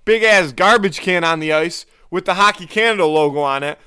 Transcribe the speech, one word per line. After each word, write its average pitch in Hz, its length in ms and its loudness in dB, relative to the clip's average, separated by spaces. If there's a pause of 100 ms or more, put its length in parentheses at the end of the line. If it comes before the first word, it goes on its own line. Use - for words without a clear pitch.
big-ass 208 460 2
garbage 196 480 0
can 180 240 -2
on 165 160 0
the 156 140 -2
ice 160 320 -4 (260)
with 185 140 -6
the 185 100 0
Hockey 202 300 0
Canada 214 400 0
logo 151 340 0
on 139 240 -2
it 147 240 -8